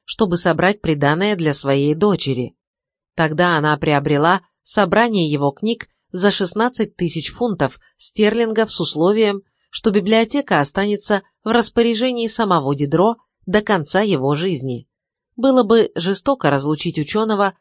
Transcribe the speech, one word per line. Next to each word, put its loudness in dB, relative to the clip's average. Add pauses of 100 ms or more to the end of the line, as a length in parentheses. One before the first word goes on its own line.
чтобы -2
собрать 0
приданое 0
для 0
своей 0
дочери. -2 (600)
Тогда 2
она 2
приобрела 2 (220)
собрание 0
его 0
книг -6 (220)
за 0
шестнадцать -4
тысяч -4
фунтов -4 (180)
стерлингов 0
с -6
условием, 0 (280)
что -2
библиотека 0
останется -2 (200)
в -4
распоряжении 0
самого 0
Дидро 2 (300)
до 2
конца 0
его 0
жизни. -6 (480)
"Было 4
бы 4
жестоко -2
разлучить -2
учёного 0